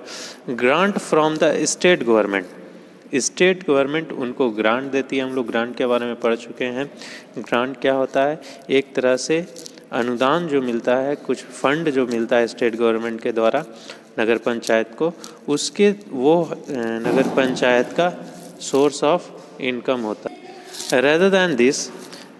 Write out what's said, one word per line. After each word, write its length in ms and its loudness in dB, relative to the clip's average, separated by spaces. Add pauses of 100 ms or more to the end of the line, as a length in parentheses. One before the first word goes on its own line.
(500)
Grant 460 2
from 420 2
the 280 2
state 320 4
government। 460 2 (720)
State 520 0
government 460 0
उनको 380 -2
grant 420 0
देती 240 -2
है, 60 0
हम 80 -6
लोग 160 -4
grant 300 -4
के 100 0
बारे 200 0
में 100 -6
पढ़ 200 0
चुके 280 -8
हैं। 260 -6 (480)
Grant 380 -2
क्या 180 0
होता 300 0
है? 160 -2 (300)
एक 240 0
तरह 220 2
से 300 -2 (460)
अनुदान 560 0
जो 140 0
मिलता 340 0
है, 200 -2
कुछ 260 -4
fund 480 -2
जो 160 2
मिलता 300 0
है 100 4
state 300 -2
government 440 0
के 120 -2
द्वारा 320 2 (560)
नगर 180 2
पंचायत 560 0
को, 180 -2 (360)
उसके 460 0 (140)
वो, 360 2
अ, 120 -8 (220)
नगर 580 0
पंचायत 500 2 (140)
का 240 -2 (340)
source 460 0
of 160 2 (440)
income 380 -2
होता 300 -6
है। 180 -18 (380)
Rather 460 4
than 260 2
this, 300 2 (500)